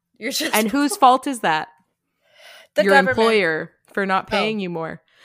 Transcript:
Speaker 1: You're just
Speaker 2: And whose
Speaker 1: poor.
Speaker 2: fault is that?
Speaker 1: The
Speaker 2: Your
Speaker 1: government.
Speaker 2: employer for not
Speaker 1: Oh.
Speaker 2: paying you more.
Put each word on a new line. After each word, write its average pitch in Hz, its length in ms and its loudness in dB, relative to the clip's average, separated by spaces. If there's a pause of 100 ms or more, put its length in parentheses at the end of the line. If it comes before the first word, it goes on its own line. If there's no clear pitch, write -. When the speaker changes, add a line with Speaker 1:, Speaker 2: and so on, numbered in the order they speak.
(180)
Speaker 1:
You're 220 140 -10
just - 220 -4
Speaker 2:
And 214 160 2
whose 285 240 0
Speaker 1:
poor. - 60 -8
Speaker 2:
fault 262 280 4
is 262 140 -6
that? 160 280 -2 (1040)
Speaker 1:
The 202 80 4
Speaker 2:
Your 196 120 2
Speaker 1:
government. 262 220 2
Speaker 2:
employer 185 540 0 (220)
for 196 120 -4
not 190 220 -2
Speaker 1:
Oh. - 40 -14
Speaker 2:
paying 214 280 -2
you 185 100 -6
more. 165 320 -10 (240)